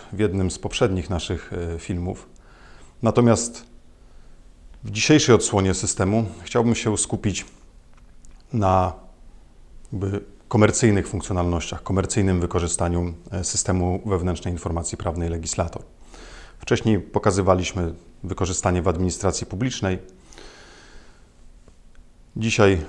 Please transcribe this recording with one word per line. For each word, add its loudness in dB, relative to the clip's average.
w -6
jednym 0
z -8
poprzednich -2
naszych, -4
e, -8
filmów. -6
Natomiast 2
w -8
dzisiejszej 6
odsłonie 4
systemu 0
chciałbym 2
się 0
skupić -4
na 2
jakby -4
komercyjnych 4
funkcjonalnościach, -4
komercyjnym 0
wykorzystaniu, -2
e, -4
systemu 0
wewnętrznej -2
informacji -6
prawnej -4
Legislator. -6
Wcześniej 2
pokazywaliśmy 0
wykorzystanie -2
w -2
administracji -2
publicznej. -4
Dzisiaj 4